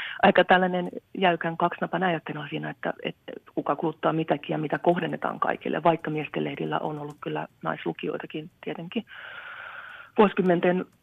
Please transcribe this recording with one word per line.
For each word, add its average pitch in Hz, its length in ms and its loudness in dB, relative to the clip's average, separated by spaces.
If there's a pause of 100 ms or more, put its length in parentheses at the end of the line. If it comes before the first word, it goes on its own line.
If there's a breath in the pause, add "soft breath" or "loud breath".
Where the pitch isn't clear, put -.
(220 loud breath)
aika 196 220 8
tällainen 180 460 4 (280)
jäykän 170 400 2
kaksinapan 180 460 0
ajattelu 156 360 -2 (100)
siinä, 151 200 -6
että, 170 240 -4 (100)
että - 280 -8 (240)
kuka 147 200 0
kuluttaa 160 380 0
mitäkin 160 400 0
ja 156 40 0
mitä 156 220 -2
kohdennetaan 170 600 0
kaikille, - 440 -2
vaikka 165 280 2
miesten 151 320 -4
lehdillä 151 360 -4
on 156 200 -6
ollut 147 220 -12
kyllä 156 260 -6 (160)
naislukijoitakin 160 880 -6 (140)
tietenkin 175 420 -8 (1120 loud breath)
vuosikymmenten, 180 680 4 (180)